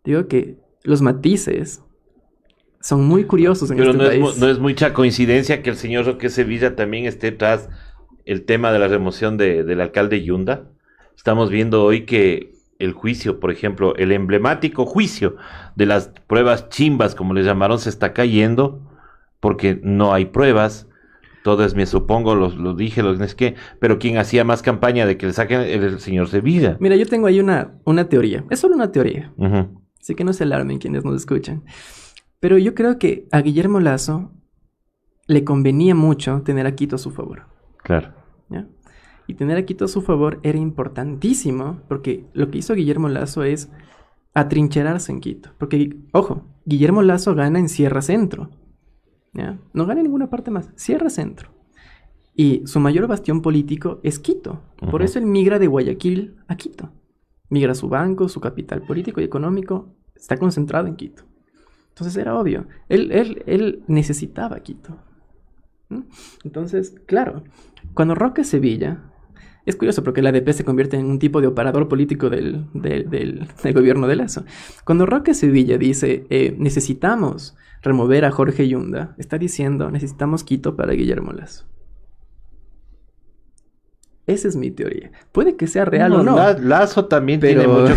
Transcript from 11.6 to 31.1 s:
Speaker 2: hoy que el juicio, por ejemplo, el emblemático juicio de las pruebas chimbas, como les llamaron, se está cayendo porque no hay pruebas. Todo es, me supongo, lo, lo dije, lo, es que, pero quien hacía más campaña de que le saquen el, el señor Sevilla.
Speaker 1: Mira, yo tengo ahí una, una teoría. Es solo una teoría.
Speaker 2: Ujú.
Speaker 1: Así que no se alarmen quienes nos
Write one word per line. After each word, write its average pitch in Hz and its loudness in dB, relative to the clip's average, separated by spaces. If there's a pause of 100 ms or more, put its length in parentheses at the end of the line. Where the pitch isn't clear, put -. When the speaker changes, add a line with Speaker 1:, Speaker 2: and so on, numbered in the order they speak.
Speaker 2:
hoy 110 4
que 101 2 (300)
el 90 -2
juicio, 113 -4
por 90 -2
ejemplo, 95 -2
el 95 0
emblemático 107 0
juicio 180 -2 (400)
de 104 2
las 101 2 (180)
pruebas 117 2
chimbas, 131 2
como 92 -4
les 95 2
llamaron, 101 2
se 113 -4
está - -2
cayendo 120 2 (500)
porque 98 0
no 101 2
hay 95 2
pruebas. 110 2 (580)
Todo 104 4
es, 98 0
me 98 2
supongo, 110 2
lo, 92 2
lo 87 -4
dije, 110 -2
lo, 98 2
es 101 -4
que, 123 0 (240)
pero 117 4
quien 117 0
hacía 113 2
más 117 2
campaña 120 0
de 95 2
que 95 -6
le 92 -2
saquen 117 0
el, 98 0
el 95 -2
señor 92 0
Sevilla. 101 2
Speaker 1:
Mira, 190 4
yo 220 4
tengo 220 0
ahí 190 4
una, 190 0
una 170 2
teoría. 117 0
Es 254 -2
solo 370 4
una 233 0
teoría. - -2
Speaker 2:
Ujú. 98 0 (200)
Speaker 1:
Así - -8
que 175 -4
no 190 0
se 185 -2
alarmen 139 -2
quienes 139 -6
nos 135 -2